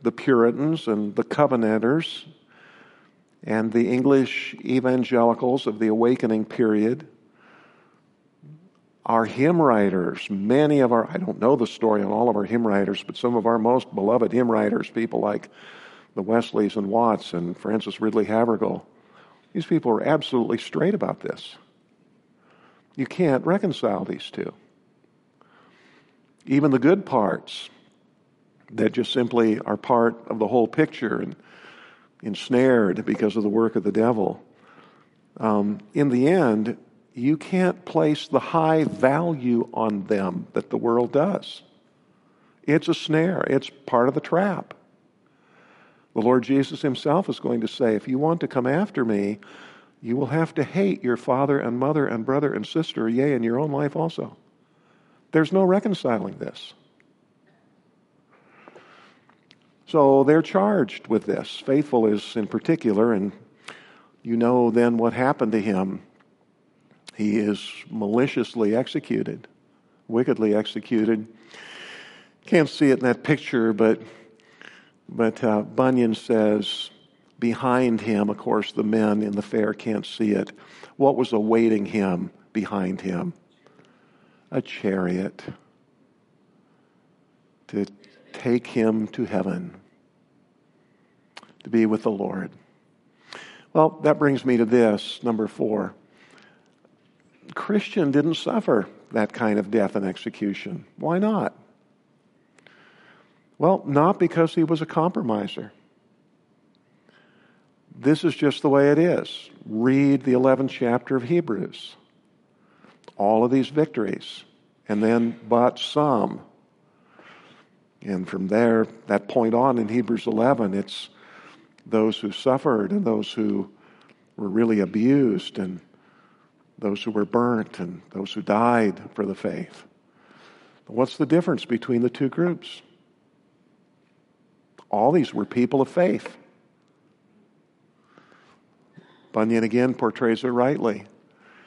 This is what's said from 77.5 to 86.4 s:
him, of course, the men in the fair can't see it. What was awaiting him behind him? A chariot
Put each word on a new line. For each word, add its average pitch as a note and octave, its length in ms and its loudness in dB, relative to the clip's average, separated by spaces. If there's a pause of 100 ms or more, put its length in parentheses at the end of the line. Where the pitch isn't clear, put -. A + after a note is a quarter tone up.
him, G#2 280 0
of G2+ 80 -4
course, A2 340 -4
the G#2+ 120 -2
men G#2+ 380 0
in G#2 120 -4
the G2+ 100 -4
fair G#2+ 300 -2
can't G#2+ 320 -6
see G#2+ 260 -2
it. G2 200 -2 (460)
What C#3 180 4
was A#2+ 180 -2
awaiting A2 520 2
him F#2+ 460 -2 (200)
behind F#2+ 500 -4
him? F2+ 320 -6 (1160)
A C3 120 -2
chariot F#2 800 -4 (2250)